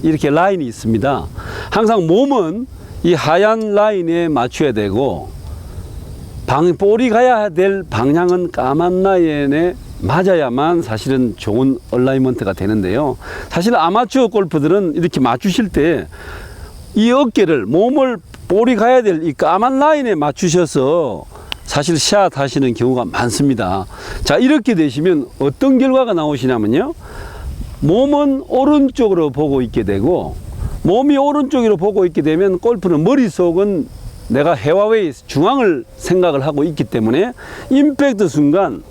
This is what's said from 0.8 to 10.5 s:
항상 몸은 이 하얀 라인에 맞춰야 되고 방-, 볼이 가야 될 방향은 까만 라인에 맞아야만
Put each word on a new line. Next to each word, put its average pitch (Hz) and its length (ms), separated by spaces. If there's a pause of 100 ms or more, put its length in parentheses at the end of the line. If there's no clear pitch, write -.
항상 214 340
몸은 220 640 (340)
이 175 120
하얀 202 600
라인에 175 540
맞춰야 135 420
되고 104 600 (1160)
방-, 151 300
볼이 220 340
가야 226 380
될 190 420
방향은 175 600
까만 165 500
라인에 165 720 (280)
맞아야만 160 800